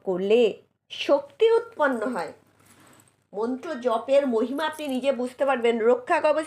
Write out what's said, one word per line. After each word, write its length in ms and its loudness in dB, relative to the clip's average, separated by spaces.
করলে 580 2
শক্তি 640 0
উৎপন্ন 600 0
হয়। 200 -8
মন্ত্র 400 -6
জপের 520 0
মহিমা 400 -2
আপনি 220 -8
নিজে 240 -2
বুঝতে 340 -4
পারবেন। 340 0
রক্ষা 440 2
কবচ 220 0